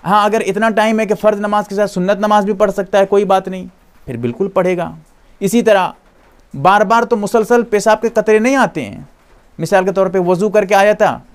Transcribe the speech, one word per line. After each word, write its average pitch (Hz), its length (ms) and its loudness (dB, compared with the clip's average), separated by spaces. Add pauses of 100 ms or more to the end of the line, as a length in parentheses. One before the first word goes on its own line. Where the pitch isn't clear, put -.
हाँ, 202 200 2
अगर 214 200 0
इतना 214 260 -2
टाइम 220 300 0
है 220 60 -2
कि 208 100 0
फ़र्ज़ 208 240 0
नमाज 208 280 -4
के 202 60 -10
साथ 208 140 0
सुन्नत 190 320 -2
नमाज 208 240 2
भी 208 100 -2
पढ़ 196 180 0
सकता 202 260 -2
है, 196 80 4
कोई 202 200 2
बात 190 220 0
नहीं, 185 200 -12 (380)
फिर 123 100 -10
बिल्कुल 147 320 -4
पढ़ेगा। 175 460 -2 (460)
इसी 214 220 0
तरह 190 320 2 (600)
बार 190 320 4
बार 226 180 2
तो 226 120 -2
मुसलसल 226 480 0
पेशाब 214 340 0
के 226 120 -4
कतरे 214 300 2
नहीं 262 160 0
आते 170 260 0
हैं, 113 260 -14 (500)
मिसाल 185 260 0
के 190 80 -2
तौर 190 160 0
पे 185 120 -2
वज़ू 180 300 0
करके 202 240 0
आया 202 200 4
था 180 280 -2 (120)